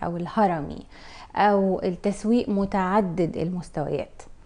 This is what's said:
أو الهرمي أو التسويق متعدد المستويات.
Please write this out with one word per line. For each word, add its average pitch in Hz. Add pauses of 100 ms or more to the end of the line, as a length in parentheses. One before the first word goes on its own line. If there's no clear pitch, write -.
أو 170
الهرمي 170 (580)
أو 196
التسويق 202
متعدد 190
المستويات. 160 (240)